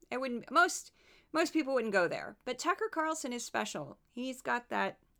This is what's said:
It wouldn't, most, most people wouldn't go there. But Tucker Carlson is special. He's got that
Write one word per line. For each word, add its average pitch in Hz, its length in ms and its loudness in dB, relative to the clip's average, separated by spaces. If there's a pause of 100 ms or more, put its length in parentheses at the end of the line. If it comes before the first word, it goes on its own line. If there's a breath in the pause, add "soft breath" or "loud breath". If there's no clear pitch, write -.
(100)
It 247 80 -4
wouldn't, 247 320 -4
most, 339 420 2 (420)
most 320 180 2
people 269 220 2
wouldn't 226 180 2
go 180 160 6
there. - 280 -6 (100)
But 247 120 -4
Tucker 359 320 0
Carlson 311 440 -2
is 240 100 -6
special. 208 540 -4 (160)
He's 254 260 -6
got 240 300 -2
that 196 260 0 (240)